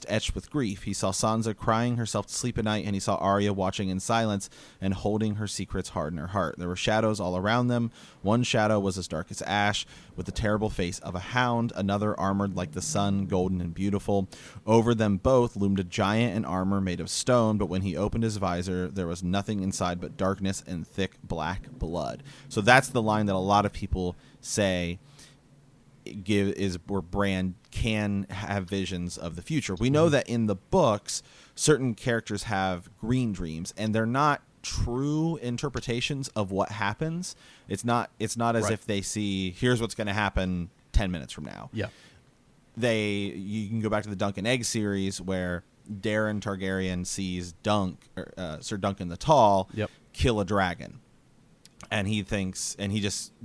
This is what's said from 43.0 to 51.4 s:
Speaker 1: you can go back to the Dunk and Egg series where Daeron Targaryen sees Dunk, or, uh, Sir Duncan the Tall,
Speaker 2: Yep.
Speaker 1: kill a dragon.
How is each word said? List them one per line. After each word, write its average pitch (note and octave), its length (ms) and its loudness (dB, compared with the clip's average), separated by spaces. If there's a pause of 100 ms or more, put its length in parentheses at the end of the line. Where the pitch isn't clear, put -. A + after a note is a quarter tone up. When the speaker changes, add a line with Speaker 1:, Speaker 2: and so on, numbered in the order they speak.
Speaker 1:
you G2+ 320 -6
can A2+ 140 -2
go G#2+ 80 0
back G#2+ 140 0
to G#2 60 -10
the G2+ 60 -6
Dunk G2+ 220 -2
and G2 100 -2
Egg A#2+ 180 2
series G2 540 -2
where F2+ 440 -4 (280)
Daeron G#2+ 500 -2
Targaryen F#2+ 640 -2
sees F2+ 460 -4 (120)
Dunk, G#2 520 0
or, - 220 -10
uh, D#2+ 240 -6
Sir - 160 -6
Duncan F#2+ 320 -2
the F2 80 -8
Tall, G#2+ 560 4
Speaker 2:
Yep. G#2+ 160 -2 (240)
Speaker 1:
kill A#2 260 2
a G2 60 2
dragon. F2 540 -2 (920)